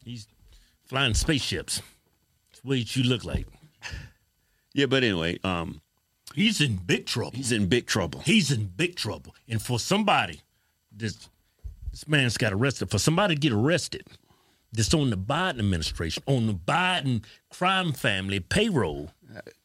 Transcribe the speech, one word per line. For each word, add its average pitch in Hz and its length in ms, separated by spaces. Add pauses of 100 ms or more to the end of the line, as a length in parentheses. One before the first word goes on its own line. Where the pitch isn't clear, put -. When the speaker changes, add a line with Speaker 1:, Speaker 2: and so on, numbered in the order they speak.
Speaker 1:
He's 113 240 (600)
flying 131 260
spaceships. - 720 (680)
That's - 140
what 123 320
you 131 60
look 120 240
like. 71 200 (1300)
Speaker 2:
Yeah, 139 140
but 127 180
anyway, 85 400
um, 85 380 (520)
Speaker 1:
He's 202 280
in 120 140
big 92 280
trouble. - 320
Speaker 2:
he's 123 160
in 107 160
big 120 180
trouble. 78 340
Speaker 1:
He's 170 300
in 110 140 (100)
big 175 220
trouble. - 380 (120)
And 110 140
for 120 180
somebody 151 600 (560)
that's 107 320 (680)
this - 140
man's 135 280
got 107 160
arrested. 110 380
For 107 80
somebody 170 380
to 139 40
get 143 120
arrested 135 520 (680)
that's 113 200
on 147 180
the 101 60
Biden 139 440
administration, 85 680
on 123 220
the 107 40
Biden 139 720 (280)
crime 180 420
family 98 480
payroll, 92 720 (520)